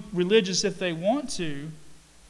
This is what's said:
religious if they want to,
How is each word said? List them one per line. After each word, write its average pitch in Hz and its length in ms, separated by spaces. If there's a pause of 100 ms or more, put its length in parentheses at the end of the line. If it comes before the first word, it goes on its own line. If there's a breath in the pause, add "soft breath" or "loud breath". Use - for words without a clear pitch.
(120)
religious 180 520
if 196 160
they 180 120
want 220 460
to, 151 320 (600)